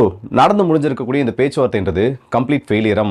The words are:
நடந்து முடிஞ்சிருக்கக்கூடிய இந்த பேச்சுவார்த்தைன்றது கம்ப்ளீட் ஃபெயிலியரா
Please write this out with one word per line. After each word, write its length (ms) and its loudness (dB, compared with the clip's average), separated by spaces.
நடந்து 300 4
முடிஞ்சிருக்கக்கூடிய 560 -2
இந்த 160 -4
பேச்சுவார்த்தைன்றது 640 0
கம்ப்ளீட் 320 -2
ஃபெயிலியரா 440 0